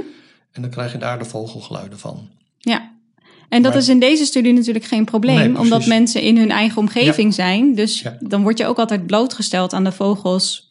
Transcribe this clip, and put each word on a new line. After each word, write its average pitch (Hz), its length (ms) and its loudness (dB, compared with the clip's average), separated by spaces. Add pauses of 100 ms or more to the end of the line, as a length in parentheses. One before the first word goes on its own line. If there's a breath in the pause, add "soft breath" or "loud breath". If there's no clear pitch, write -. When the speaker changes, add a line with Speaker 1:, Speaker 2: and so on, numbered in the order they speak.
(520 loud breath)
Speaker 1:
En 123 100 -14
dan 123 80 -10
krijg 123 220 -10
je 131 60 -10
daar 120 200 -6
de 117 60 -12
vogelgeluiden 107 720 -14
van. - 300 -16 (300)
Speaker 2:
Ja. - 320 -6 (580 soft breath)
En 240 140 4
dat 254 100 2
Speaker 1:
Maar 269 100 2
Speaker 2:
is 254 60 0
in 254 120 6
deze 294 240 4
studie 247 280 2
natuurlijk 226 320 0
geen 220 200 0
probleem, 233 320 0
Speaker 1:
Nee, 226 140 4
precies. 254 120 -2
Speaker 2:
omdat 226 240 2
mensen 226 360 2
in 226 160 4
hun 220 120 4
eigen 220 280 0
omgeving 240 500 2
Speaker 1:
Ja. 196 60 2
Speaker 2:
zijn. 196 400 2
Dus 214 260 -2
Speaker 1:
Ja. - 200 -10
Speaker 2:
dan 202 220 -2
word 220 160 0
je - 80 -2
ook 247 120 -2
altijd 208 280 -2
blootgesteld 190 680 -2
aan 190 120 -2
de 190 80 0
vogels 190 800 -2